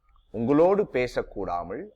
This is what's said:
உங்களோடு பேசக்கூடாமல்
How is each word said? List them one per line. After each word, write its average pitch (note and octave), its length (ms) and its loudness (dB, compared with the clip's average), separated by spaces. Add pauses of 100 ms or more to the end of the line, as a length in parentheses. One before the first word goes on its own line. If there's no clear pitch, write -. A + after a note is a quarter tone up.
(300)
உங்களோடு D#3+ 560 2
பேசக்கூடாமல் G#2 1080 -6